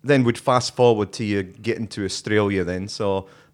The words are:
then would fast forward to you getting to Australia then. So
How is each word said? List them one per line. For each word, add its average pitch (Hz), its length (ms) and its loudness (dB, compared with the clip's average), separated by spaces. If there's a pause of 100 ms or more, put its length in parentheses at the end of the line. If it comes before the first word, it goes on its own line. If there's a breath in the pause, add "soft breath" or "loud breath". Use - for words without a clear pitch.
then 131 220 4
would 117 140 0
fast 127 380 0
forward 113 380 4
to 117 100 -6
you 101 180 -2
getting 107 460 -6
to 104 160 -6
Australia 101 600 0
then. 92 240 -6
So 98 400 -4 (260 soft breath)